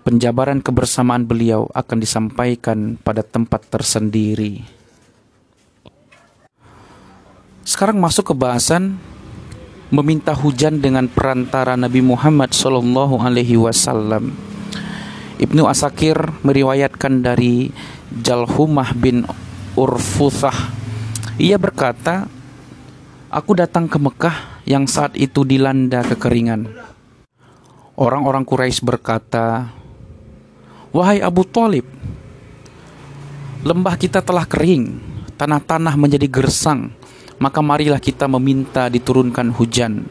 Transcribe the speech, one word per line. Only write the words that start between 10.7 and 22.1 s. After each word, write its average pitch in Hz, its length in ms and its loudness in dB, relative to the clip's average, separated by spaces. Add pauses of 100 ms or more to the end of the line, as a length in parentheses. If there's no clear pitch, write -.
dengan 131 320 2
perantara 127 640 0
Nabi 123 240 2
Muhammad 131 560 4
sallallahu 131 640 2
alaihi 120 400 2
wasallam. 113 760 0 (1040)
Ibnu 147 320 4
Asakir 151 480 0 (300)
meriwayatkan 135 800 2
dari 123 420 2 (400)
Jalhumah 123 880 0
bin 120 300 2 (500)
Urfuthah. - 960 0 (640)
Ia 185 240 4
berkata, 170 640 -2 (1040)